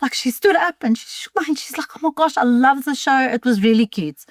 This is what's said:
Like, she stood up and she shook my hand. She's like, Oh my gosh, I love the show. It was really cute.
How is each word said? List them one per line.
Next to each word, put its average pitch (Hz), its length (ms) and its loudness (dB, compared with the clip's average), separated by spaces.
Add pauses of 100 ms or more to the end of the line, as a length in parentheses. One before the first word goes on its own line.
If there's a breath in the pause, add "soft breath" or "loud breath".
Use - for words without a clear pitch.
Like, 262 120 -4
she - 160 -2
stood 370 260 2
up 339 260 -2
and 226 160 2
she - 100 -16
shook - 280 -16
my 381 80 0
hand. 311 140 -2
She's - 200 -12
like, 311 180 -8
Oh - 60 -18
my 320 120 2
gosh, 311 220 0
I - 80 0
love 254 400 2
the 294 100 -2
show. 269 260 0
It 247 240 -2
was 226 180 2
really 226 240 4
cute. 151 440 -8